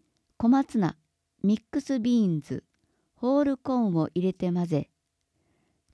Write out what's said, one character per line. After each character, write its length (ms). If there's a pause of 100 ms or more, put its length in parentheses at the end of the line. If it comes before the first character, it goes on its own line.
(360)
小 120
松 300
菜、 180 (460)
ミ 160
ッ 120
ク 100
ス 200
ビ 180
ー 200
ン 20
ズ、 240 (500)
ホ 260
ー 40
ル 120
コ 180
ー 40
ン 160
を 200
入 120
れ 60
て 200
混 140
ぜ、 240 (1040)